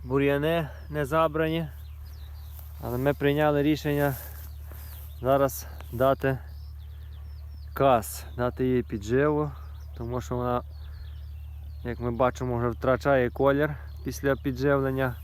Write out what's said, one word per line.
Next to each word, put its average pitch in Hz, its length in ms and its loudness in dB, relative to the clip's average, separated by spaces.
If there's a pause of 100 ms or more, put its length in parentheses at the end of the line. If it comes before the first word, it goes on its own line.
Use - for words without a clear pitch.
бур'яни 143 640 2 (200)
не 147 160 -2
забрані, 160 640 2 (1120)
але 117 160 -2
ми 135 160 4
прийняли 143 500 4
рішення 143 520 2 (1040)
зараз 135 440 4 (260)
дати 135 460 4 (1400)
кас, 127 480 4 (120)
дати 123 300 0
їй 127 160 4
підживу, 139 680 2 (460)
тому 120 240 -4
що 123 140 -4
вона, 123 260 0 (1200)
як 120 160 -4
ми 120 120 0
бачимо, 123 460 2
вже 120 120 2
втрачає 131 600 4
колір 139 460 2 (280)
після 139 320 0
підживлення 135 880 0